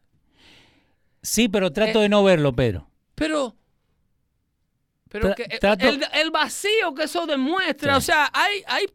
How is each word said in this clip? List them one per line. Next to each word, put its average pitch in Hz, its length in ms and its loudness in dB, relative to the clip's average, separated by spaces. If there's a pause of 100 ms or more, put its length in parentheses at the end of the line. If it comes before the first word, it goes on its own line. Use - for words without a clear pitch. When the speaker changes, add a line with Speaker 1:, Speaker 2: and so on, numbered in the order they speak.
(1200)
Speaker 1:
Sí, 226 260 0
pero 190 240 0
trato 220 280 0
Speaker 2:
Eh, - 20 4
Speaker 1:
de 208 60 2
no 208 140 4
verlo, 156 320 4
Pedro. 113 340 -2 (260)
Speaker 2:
pero, 302 420 -4 (1500)
pero 208 220 -2
Speaker 1:
Tra-, 196 40 -2
Speaker 2:
que, 240 100 -8
eh, 220 160 -10
Speaker 1:
trato 208 280 4
Speaker 2:
el, 269 160 0 (100)
el 311 160 0
vacío 339 640 -2
que 311 100 -4
eso 339 220 -4
demuestra, 294 680 0
Speaker 1:
Sí. 269 40 4
Speaker 2:
o - 20 4
sea, 302 320 0
hay, 381 340 0
hay 302 280 -2